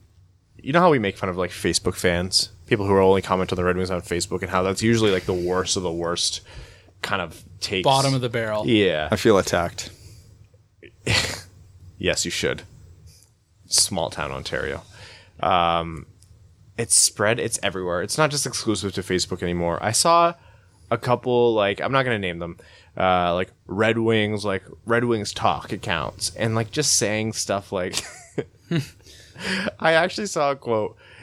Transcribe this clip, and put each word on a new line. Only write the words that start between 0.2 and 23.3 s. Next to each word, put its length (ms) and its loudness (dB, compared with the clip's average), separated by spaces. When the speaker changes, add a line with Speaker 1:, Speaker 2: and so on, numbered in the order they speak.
Speaker 1:
You 180 -8
know 80 4
how 100 8
we 80 6
make 180 0
fun 120 -2
of, 80 -4
like, 120 -2
Facebook 460 -2
fans? 540 0
People 180 2
who 80 4
are 80 6
only 220 6
comment 280 0
on 40 -2
the 80 0
Red 140 2
Wings 120 -2
on 120 -2
Facebook 420 -4
and 80 -6
how 100 2
that's 220 0
usually, 260 4
like, 160 0
the 80 0
worst 440 -2
of 60 -2
the 80 -4
worst 500 -4
kind 200 -2
of 220 -10
takes. 240 -2
Speaker 2:
Bottom 300 4
of 80 -2
the 80 -2
barrel. 380 -4
Speaker 1:
Yeah. 440 4
Speaker 3:
I 40 2
feel 240 6
attacked. 500 -2
Speaker 1:
<laughs> 60 0
Yes, 280 0
you 60 -6
should. 300 -2
Small 460 0
town 200 -6
Ontario. 520 -6
Um, 640 0
it's 180 -2
spread. 440 2
It's 240 -4
everywhere. 400 -2
It's 140 -6
not 120 2
just 160 -4
exclusive 480 -2
to 80 -4
Facebook 400 -2
anymore. 400 -2
I 120 -2
saw 420 4
a 60 2
couple, 560 2
like, 280 2
I'm 100 -2
not 120 2
gonna 160 -2
name 200 -6
them, 180 -10
uh, 360 2